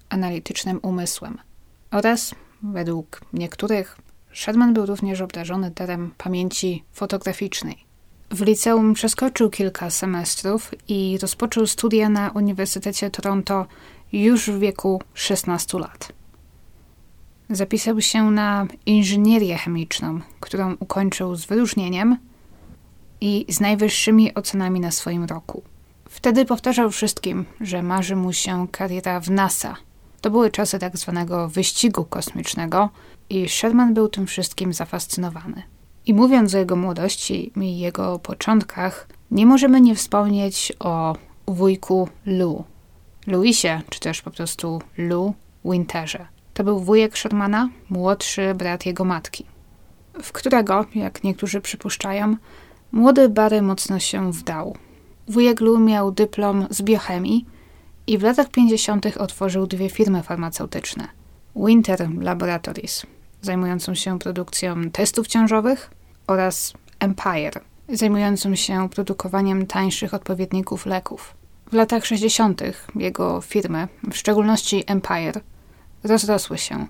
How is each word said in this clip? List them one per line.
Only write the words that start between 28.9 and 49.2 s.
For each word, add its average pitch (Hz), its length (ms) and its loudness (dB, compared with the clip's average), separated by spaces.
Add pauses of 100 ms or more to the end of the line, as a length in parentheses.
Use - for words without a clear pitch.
w 170 100 -4
nasa. 190 460 0 (440)
To 220 100 0
były 220 200 4
czasy 202 280 -2
tak 180 180 -6
zwanego 175 520 -4
wyścigu 185 560 0
kosmicznego 170 840 -2 (400)
i 185 180 -2
Sherman 233 460 2
był 220 140 4
tym 196 180 -4
wszystkim 185 460 -4
zafascynowany. 170 880 -8 (440)
I 226 80 6
mówiąc 226 400 6
o 196 40 2
jego 185 180 2
młodości 180 800 -4
i 185 220 -4
jego 175 400 -4
początkach, 196 880 -2 (220)
nie 214 160 6
możemy 262 340 8
nie 240 140 10
wspomnieć 202 840 0
o 165 360 -2 (300)
wujku 185 600 2 (180)
Lou, 180 380 0 (600)
Louisie, 185 540 2 (100)
czy - 100 -12
też 160 220 -6
po 175 80 -12
prostu 165 520 -8 (160)
Lou 175 360 0 (300)
Winterze. 175 600 -4 (280)
To 202 100 -2
był 196 160 2
wujek 214 360 4
Shermana, 214 520 0 (220)
młodszy 190 640 0
brat 180 320 -4
jego 180 180 -2
matki, 180 400 -4 (800)